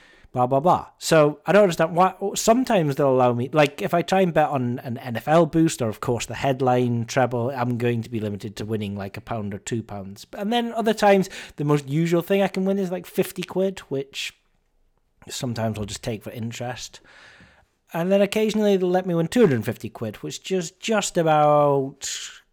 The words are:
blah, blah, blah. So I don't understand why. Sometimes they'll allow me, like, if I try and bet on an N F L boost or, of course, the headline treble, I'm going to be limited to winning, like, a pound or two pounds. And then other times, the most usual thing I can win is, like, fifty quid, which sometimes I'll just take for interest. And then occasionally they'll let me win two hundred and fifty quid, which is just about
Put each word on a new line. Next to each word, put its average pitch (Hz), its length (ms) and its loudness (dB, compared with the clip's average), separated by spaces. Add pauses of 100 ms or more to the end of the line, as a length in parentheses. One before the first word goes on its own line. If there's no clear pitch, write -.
(340)
blah, 123 120 2
blah, 135 140 2
blah. 151 260 2 (140)
So 147 480 4
I 160 40 0
don't 202 120 8
understand 165 320 0
why. 185 180 2 (220)
Sometimes 220 600 2
they'll 143 140 2
allow 127 240 4
me, 120 200 -2
like, 147 280 2
if 190 140 -2
I 170 80 2
try 190 180 2
and 175 120 2
bet 151 160 2
on 127 300 -2
an 120 200 -10
N 120 160 -8
F - 120 -6
L 160 200 4
boost 160 340 0
or, 117 80 0
of 104 100 -8
course, - 280 -4
the 113 80 -12
headline 127 720 0
treble, 123 440 -2
I'm 123 300 -4
going 120 240 0
to 110 60 -12
be 120 100 -6
limited 101 380 -8
to 110 80 -8
winning, 104 300 -6
like, 98 220 -10
a 104 40 -14
pound 104 340 -8
or - 20 -10
two 113 240 -6
pounds. 101 520 -14
And 208 200 -6
then 233 200 -2
other 220 200 0
times, 202 340 4 (280)
the - 80 -6
most 147 240 0
usual 165 340 0
thing 196 220 0
I 185 60 0
can 190 160 -4
win 196 120 0
is, 185 140 -4
like, 180 160 -10
fifty - 340 -4
quid, 190 460 -4
which - 500 -8 (920)
sometimes 113 520 -6
I'll 104 60 -6
just 101 180 -12
take 110 180 -6
for - 100 -14
interest. 120 680 -10 (920)
And 170 200 -2
then 202 100 4
occasionally 208 560 2
they'll 180 120 0
let 185 180 0
me 175 80 0
win 165 140 0
two - 100 2
hundred 175 160 6
and 110 100 -2
fifty 113 240 -6
quid, 107 280 -10
which - 340 -10
is 180 180 -2
just - 480 -2
about 147 920 4 (420)